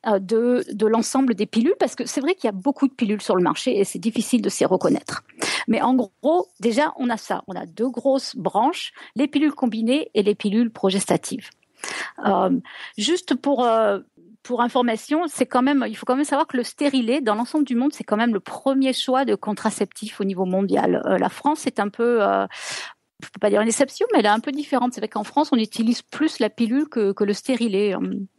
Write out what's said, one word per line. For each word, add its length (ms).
euh, 140
de, 520
de 140
l'ensemble 480
des 140
pilules, 320
parce 160
que 100
c'est 160
vrai 140
qu'il 100
y 40
a 40
beaucoup 340
de 60
pilules 280
sur 140
le 60
marché 360
et 60
c'est 160
difficile 440
de 60
s'y 140
reconnaître. 600
Mais 140
en 140
gros, 520
déjà, 380
on 120
a 80
ça. 300
On 80
a 100
deux 240
grosses 460
branches, 580
les 120
pilules 280
combinées 580
et 80
les 140
pilules 360
progestatives. 760
Euh, 320
juste 380
pour, 300
euh, 340
pour 180
information, 680
c'est 200
quand 160
même, 260
il 80
faut 80
quand 100
même 100
savoir 220
que 80
le 80
stérilet, 560
dans 160
l'ensemble 300
du 100
monde, 160
c'est 140
quand 120
même 160
le 60
premier 540
choix 320
de 100
contraceptif 840
au 20
niveau 220
mondial. 600
Euh, 120
la 120
France 360
est 140
un 100
peu, 340
euh, 220
je 60
peux 120
pas 100
dire 120
une 60
exception, 460
mais 60
elle 60
est 40
un 100
peu 120
différente. 420
C'est 80
vrai 80
qu'en 160
France, 260
on 60
utilise 460
plus 360
la 100
pilule 380
que, 240
que 140
le 80
stérilet. 600